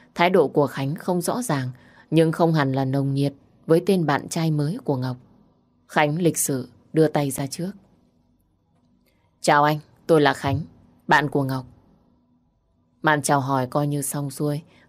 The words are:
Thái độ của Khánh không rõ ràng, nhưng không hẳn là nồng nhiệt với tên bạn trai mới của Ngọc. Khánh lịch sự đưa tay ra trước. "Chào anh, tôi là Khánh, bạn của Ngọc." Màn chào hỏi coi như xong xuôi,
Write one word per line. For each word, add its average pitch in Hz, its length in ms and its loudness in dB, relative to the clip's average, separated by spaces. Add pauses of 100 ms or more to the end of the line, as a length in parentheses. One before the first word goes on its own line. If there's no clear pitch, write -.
(140)
Thái 180 160 2
độ 175 180 4
của 147 180 0
Khánh 135 280 -6
không 180 260 -4
rõ 190 220 -4
ràng, 135 280 -4 (400)
nhưng 160 220 4
không 165 200 2
hẳn 139 200 2
là 135 120 -2
nồng 135 300 -2
nhiệt 139 200 -2 (320)
với 160 200 4
tên 185 200 2
bạn 143 220 -2
trai 165 220 -2
mới 151 340 -2
của - 120 -2
Ngọc. 127 200 -4 (720)
Khánh 156 340 0
lịch 156 160 2
sự 135 300 -4 (240)
đưa 156 160 4
tay 147 220 -2
ra 139 160 -6
trước. 170 240 -10 (1700)
"Chào 147 240 4
anh, 151 140 2 (280)
tôi 160 140 4
là 139 140 4
Khánh, 139 260 -4 (460)
bạn 147 220 4
của 139 160 -2
Ngọc." 131 220 -4 (1400)
Màn 151 200 2
chào 143 180 2
hỏi 131 260 -2
coi 147 200 -2
như 147 160 -4
xong 143 280 -8
xuôi, 147 320 -4 (260)